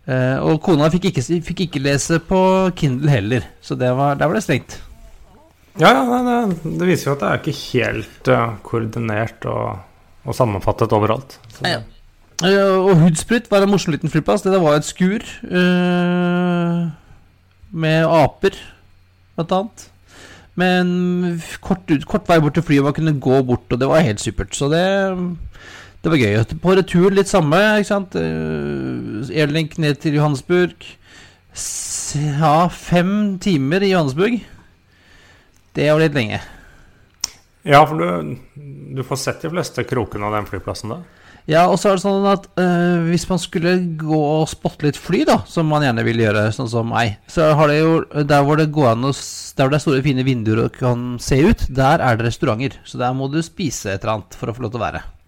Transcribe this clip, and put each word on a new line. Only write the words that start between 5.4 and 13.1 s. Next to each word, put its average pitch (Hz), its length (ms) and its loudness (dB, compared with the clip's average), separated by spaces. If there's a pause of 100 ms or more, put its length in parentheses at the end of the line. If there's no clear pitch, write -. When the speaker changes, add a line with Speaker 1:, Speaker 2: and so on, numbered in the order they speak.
Speaker 2:
Ja, 175 180 6
ja, 269 100 2
nei, 247 180 0 (280)
det, 160 280 -4
det 175 100 2
viser 139 220 2
jo 143 40 0
at 139 80 -6
det 202 80 0
er 139 100 0
ikke 147 180 -4
helt, 113 760 -4
eh, 117 200 0 (120)
koordinert 113 800 -6
og, 113 320 -6 (480)
og 120 100 -6
sammenfattet 110 580 0
overalt. 107 440 -2 (180)
Så - 100 -6
Speaker 1:
Nei, 175 80 -2
ja. 113 80 -8
Speaker 2:
det - 160 -20 (440)
Speaker 1:
Eh, 196 320 4
og 190 240 4
Hudsprit 180 540 2